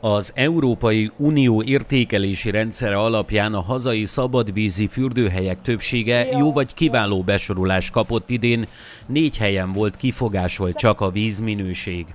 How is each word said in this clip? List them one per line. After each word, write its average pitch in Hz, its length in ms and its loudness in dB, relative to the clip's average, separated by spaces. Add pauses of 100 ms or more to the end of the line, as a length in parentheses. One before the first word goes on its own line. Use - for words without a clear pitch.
Az 104 340 2
Európai 120 800 2
Unió 135 460 4
értékelési 113 880 0
rendszere 107 460 -2
alapján 107 560 0
a 98 80 -2
hazai 117 440 -2
szabadvízi 107 800 0
fürdőhelyek 95 760 -2
többsége 120 680 0 (100)
jó 147 160 2
vagy 139 200 0
kiváló 110 500 2
besorolást 92 680 0
kapott 113 380 -2
idén, 117 380 0 (380)
négy 147 320 0
helyen 98 340 0
volt 101 260 0
kifogásolt 95 760 -2
csak 107 260 2
a 98 80 0
vízminőség. 98 1040 -4